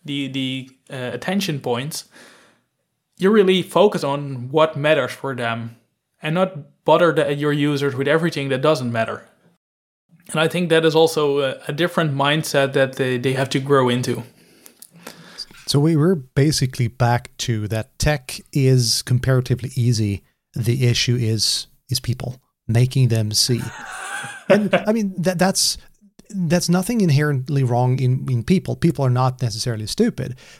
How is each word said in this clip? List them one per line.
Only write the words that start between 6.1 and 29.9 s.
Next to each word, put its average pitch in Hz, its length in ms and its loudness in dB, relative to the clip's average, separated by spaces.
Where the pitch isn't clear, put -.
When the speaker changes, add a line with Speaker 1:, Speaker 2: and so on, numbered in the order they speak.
Speaker 1:
and 156 140 -2
not 185 500 -4
bother 165 280 6
the, 147 200 0
your 147 200 0
users 143 420 0
with 131 120 -2
everything 151 420 0
that 127 120 -2
doesn't 135 300 0
matter. 113 360 -4
And 156 80 -2
I 160 80 2
think 170 220 -2
that 160 160 4
is 156 100 2
also 156 440 2
a, 135 280 -2
a - 60 -6
different 165 400 0
mindset 139 600 0
that 135 240 0
they, 127 200 -2
they 127 160 0
have 135 160 -2
to 143 100 -2
grow 135 300 2
into. 123 340 -2
Speaker 2:
So 143 120 2
we 160 160 2
were 160 200 2
basically 135 720 0
back 120 500 0
to 107 320 -4
that 110 300 -6
tech - 400 -2
is 131 520 2
comparatively 127 720 0
easy. 110 480 0
The 123 340 0
issue 120 280 2
is, 113 520 -2
is 131 100 -2
people, - 420 -6
making 123 420 2
them 110 220 0
see. 117 340 0
Speaker 1:
<laughs> 113 60 -8
Speaker 2:
And 196 260 4
I 196 160 0
mean, 214 300 0
that, 175 180 0
that's, - 380 0
that's 175 380 0
nothing 185 320 0
inherently 143 640 2
wrong 123 340 2
in, 131 320 0
in 117 140 0
people. 175 320 0
People 156 300 0
are 127 40 2
not 127 320 0
necessarily 110 460 -4
stupid, 135 480 -2